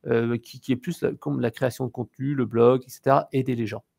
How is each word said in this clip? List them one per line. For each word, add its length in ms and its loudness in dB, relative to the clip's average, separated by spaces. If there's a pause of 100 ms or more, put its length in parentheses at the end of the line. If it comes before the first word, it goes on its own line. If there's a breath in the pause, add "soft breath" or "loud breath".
euh, 320 0
qui, 220 -16
qui 120 -4
est 40 2
plus 260 -8
la, 100 -2
comme 280 -6
la 100 0
création 340 -4
de 60 -6
contenu, 440 -6
le 120 0
blog, 400 4
et 40 -20
cetera, 420 0
aider 220 -2
les 120 -4
gens. 180 -10 (140)